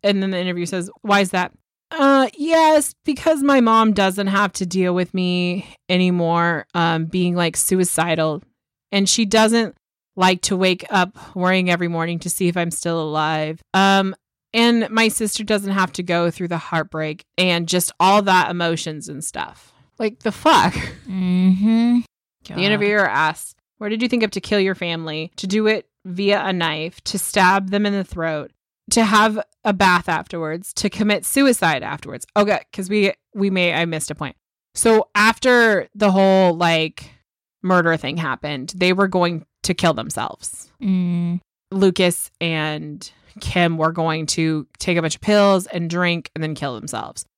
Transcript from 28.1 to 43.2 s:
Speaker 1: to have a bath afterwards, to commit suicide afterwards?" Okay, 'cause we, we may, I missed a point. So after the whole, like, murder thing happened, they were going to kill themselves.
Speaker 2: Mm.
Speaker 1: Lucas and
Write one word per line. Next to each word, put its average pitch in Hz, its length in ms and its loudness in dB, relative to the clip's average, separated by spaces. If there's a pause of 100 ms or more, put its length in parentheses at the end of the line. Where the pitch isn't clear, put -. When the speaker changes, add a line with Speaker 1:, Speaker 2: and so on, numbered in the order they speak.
Speaker 1:
to 226 120 4
have 214 360 2 (240)
a 208 100 0
bath 185 360 2
afterwards, 165 640 -6
to - 160 -4
commit 208 360 -2
suicide 214 560 2
afterwards?" - 460 -12 (100)
Okay, 208 240 2 (100)
'cause 185 180 -10
we, 202 240 2 (200)
we 202 160 0
may, 180 240 0
I 170 120 0
missed 160 260 -6
a 147 40 -8
point. - 200 -10 (400)
So 220 400 4
after 226 800 2
the 202 160 2
whole, 190 420 4
like, 165 560 0 (540)
murder 175 340 4
thing 147 200 -6
happened, 143 580 -6
they 180 180 2
were 196 140 2
going 175 400 -2 (160)
to 185 100 -2
kill 165 200 2
themselves. - 760 -10 (120)
Speaker 2:
Mm. 175 580 -2 (320)
Speaker 1:
Lucas 185 580 2 (120)
and 156 680 -6 (300)